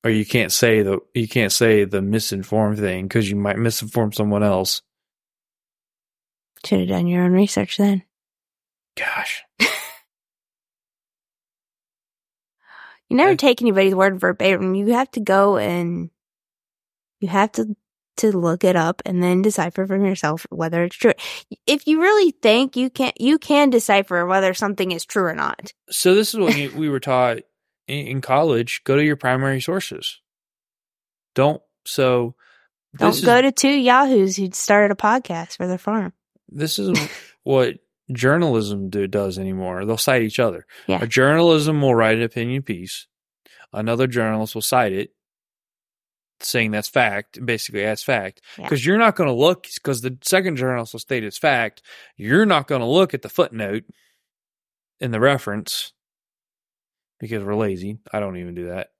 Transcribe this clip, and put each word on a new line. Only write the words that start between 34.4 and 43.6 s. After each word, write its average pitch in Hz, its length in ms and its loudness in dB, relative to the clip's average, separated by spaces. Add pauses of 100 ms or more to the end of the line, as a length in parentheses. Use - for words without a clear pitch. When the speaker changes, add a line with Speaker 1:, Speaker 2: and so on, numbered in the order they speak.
Speaker 2:
started 208 400 2
a 196 40 -2
podcast 208 600 -4
for 180 100 -6
their 180 120 -4
farm. 202 340 -4 (380)
Speaker 1:
This 156 280 -4
is 185 200 0 (240)
Speaker 2:
<laughs> - 200 -20
Speaker 1:
what 131 360 0 (340)
journalism 117 800 0
do, 98 160 -2
does 98 320 -4
anymore. 95 480 -6
They'll 110 100 -2
cite 127 260 0
each 110 160 -4
other. 107 280 -2 (200)
Speaker 2:
Yeah. 92 160 0
Speaker 1:
A 117 40 -4
journalism 151 760 4
will 131 140 4
write 113 240 4
an 117 60 0
opinion 123 380 -4
piece. 92 440 -10 (640)